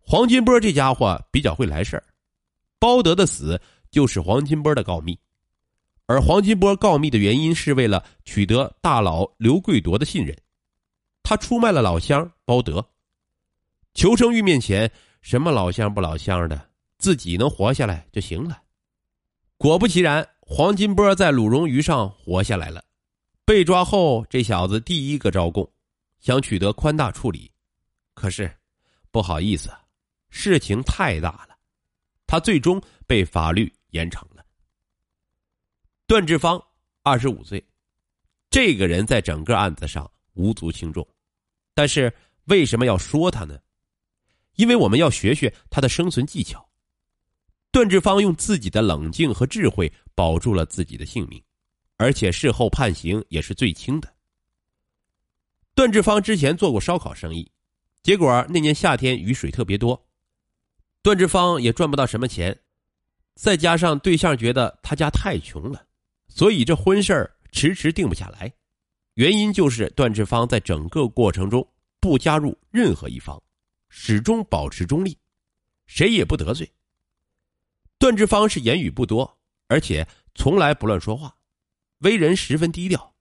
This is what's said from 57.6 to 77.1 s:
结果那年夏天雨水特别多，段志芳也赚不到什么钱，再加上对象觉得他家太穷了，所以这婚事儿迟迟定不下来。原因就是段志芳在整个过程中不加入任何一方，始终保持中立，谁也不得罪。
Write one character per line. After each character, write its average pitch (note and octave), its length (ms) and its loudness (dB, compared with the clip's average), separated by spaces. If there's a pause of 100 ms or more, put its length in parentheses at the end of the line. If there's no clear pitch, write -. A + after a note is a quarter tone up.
结 G3 140 4
果 B2+ 320 4
那 F3 100 0
年 D3+ 160 2
夏 D3+ 220 0
天 B2+ 220 -2
雨 G2+ 140 -4
水 - 180 -6
特 A#2+ 140 -4
别 G2 140 -4
多， A#2+ 300 -4 (960)
段 G3+ 140 4
志 F3+ 120 2
芳 F3 340 2
也 A#2 100 2
赚 E3 160 -2
不 C#3 80 -2
到 C3+ 100 0
什 A2 120 -6
么 B2 80 -4
钱， F2+ 320 -6 (760)
再 G3+ 220 0
加 E3 200 2
上 D#3+ 220 0
对 E3+ 180 0
象 D#3 200 2
觉 A#2 160 0
得 B2 300 -2
他 - 140 -6
家 D3 140 -2
太 E3+ 280 -4
穷 D#2 320 -12
了， - 160 -16 (400)
所 - 240 2
以 D#3+ 140 2
这 D#3 100 2
婚 F#3+ 280 2
事 G3 100 0
儿 C3+ 240 -2 (160)
迟 E3 220 0
迟 E3 180 -2
定 D#3+ 160 -2
不 F2 60 -2
下 F#2 140 -12
来。 F#2 240 -14 (640)
原 C3 160 2
因 G#3 220 0
就 F#3 160 2
是 A2+ 220 -4
段 B2 220 0
志 G#2 120 -2
芳 A#2 240 0
在 A#2+ 100 0
整 D#2+ 300 -6
个 C#3+ 180 -2
过 A2+ 240 2
程 F#2+ 200 -4
中 B2 180 -2 (320)
不 D#3 180 2
加 D3+ 200 0
入 D3 180 -4 (140)
任 G#3 240 0
何 - 140 -12
一 B1 120 -12
方， - 200 -16 (480)
始 - 320 -2
终 A3 240 0
保 D2 260 -4
持 - 160 -8
中 D#3 180 -2
立， F3+ 140 -8 (680)
谁 - 220 0
也 G#3 160 0
不 - 120 -4
得 D#2+ 180 -4
罪。 D#3 140 -12 (1300)